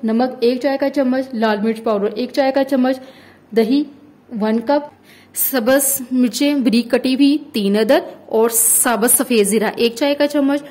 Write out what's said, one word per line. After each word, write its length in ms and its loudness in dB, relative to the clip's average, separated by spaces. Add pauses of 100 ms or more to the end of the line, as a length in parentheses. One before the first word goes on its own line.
नमक 380 0
एक 180 0
चाय 160 0
का 120 -2
चम्मच, 460 -2
लाल 240 0
मिर्च 220 -2
पाउडर 340 -2
एक 160 -6
चाय 200 0
का 120 0
चम्मच, 360 0 (520)
दही 340 2 (500)
वन 260 0
कप, 280 -2 (460)
सब्ज़ 800 0
मिर्चें 500 0
बारीक 280 2
कटी 220 0
हुई 240 4 (160)
तीन 260 0
अदद 320 2 (200)
और 200 2
साबुत 600 0
सफ़ेद 360 2
ज़ीरा 320 0
एक 180 0
चाय 180 0
का 120 0
चम्मच 420 -2